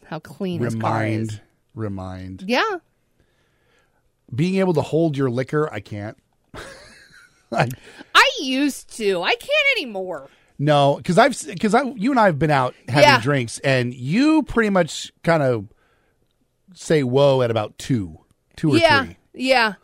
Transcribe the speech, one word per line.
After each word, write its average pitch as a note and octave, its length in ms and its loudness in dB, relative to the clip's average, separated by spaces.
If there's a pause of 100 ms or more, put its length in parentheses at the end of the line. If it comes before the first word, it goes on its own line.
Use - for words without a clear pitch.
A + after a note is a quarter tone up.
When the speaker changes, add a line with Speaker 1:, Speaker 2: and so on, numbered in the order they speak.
Speaker 1:
how D#3 120 -10
clean F3+ 420 -8
his A#2 140 -4
car A2 280 -2
Speaker 2:
Remind. A2 280 -4
Speaker 1:
is. G#2+ 80 -14 (360)
Speaker 2:
Remind. F#2+ 720 -10
Speaker 1:
Yeah. F4+ 300 0 (1600)
Speaker 2:
Being F3 220 -2
able F#3+ 180 2
to D3 80 0
hold D#3 340 0
your C3+ 140 0
liquor, C#3+ 420 -4
I G#2+ 80 -12
can't. G#2 380 -12 (180)
<laughs> - 1160 -20
I D#3 180 0 (440)
Speaker 1:
I C5 160 6 (120)
used C4+ 560 -4
to. G3 240 -2
I A3+ 140 -2
can't C#5 420 0
anymore. F#3+ 500 -8 (320)
Speaker 2:
No, C#3+ 440 4
'cause F3 140 -2
I've B3+ 140 6
s-, - 160 -10 (120)
'cause G#3 160 0
I, C4+ 80 4
you B3 280 -4
and C4 80 2
I A3 60 6
have E3 140 2
been D3+ 120 0
out C3 240 0 (140)
having D3 180 4
Speaker 1:
Yeah. C4+ 140 6
Speaker 2:
drinks, B2+ 380 -2
and B2+ 340 0
you A#3+ 500 0
pretty A3 280 0
much F3+ 420 -2 (100)
kind E3 200 2
of A#2 240 -2 (1040)
say, D#3 300 0
"Whoa," C3 380 4
at A#2+ 100 0
about G#2+ 260 -4
two, F#2+ 420 -4 (380)
two D#3+ 160 0
or - 40 6
Speaker 1:
Yeah, D4+ 280 4
Speaker 2:
three. E3 120 -16 (160)
Speaker 1:
yeah, B3 400 4 (100)